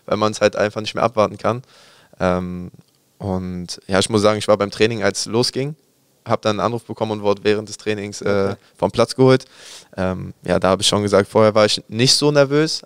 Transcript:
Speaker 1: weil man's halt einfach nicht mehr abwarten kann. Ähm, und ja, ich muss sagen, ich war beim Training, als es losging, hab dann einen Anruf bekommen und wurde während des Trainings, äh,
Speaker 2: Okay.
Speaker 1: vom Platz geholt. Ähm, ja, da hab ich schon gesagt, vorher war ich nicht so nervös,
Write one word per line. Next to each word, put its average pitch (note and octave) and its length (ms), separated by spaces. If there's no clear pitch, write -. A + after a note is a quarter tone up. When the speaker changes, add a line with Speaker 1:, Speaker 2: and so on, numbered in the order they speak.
Speaker 1:
weil - 100
man's G#2+ 240
halt G#2 160
einfach G#2+ 240
nicht A2 140
mehr - 100
abwarten G#2 360
kann. A2+ 240
Ähm, F2+ 500
und F2+ 720
ja, F#2+ 100
ich G2 120
muss A2 120
sagen, G#2+ 160
ich G#2 100
war G#2 100
beim G2+ 120
Training, A2 340
als G2 180
es - 40
losging, B2+ 500
hab A2+ 200
dann G#2+ 160
einen F2+ 80
Anruf A#2 180
bekommen A2 280
und G#2+ 100
wurde G2+ 200
während G#2+ 260
des G#2 80
Trainings, G#2 440
äh, G2 300
Speaker 2:
Okay. G2+ 40
Speaker 1:
vom - 140
Platz - 240
geholt. C3 300
Ähm, F#2 460
ja, F2+ 160
da F#2 100
hab F#2+ 120
ich G#2+ 60
schon G#2 140
gesagt, G2+ 280
vorher G#2+ 260
war G#2+ 100
ich - 220
nicht A#2 260
so D3 180
nervös, D3 540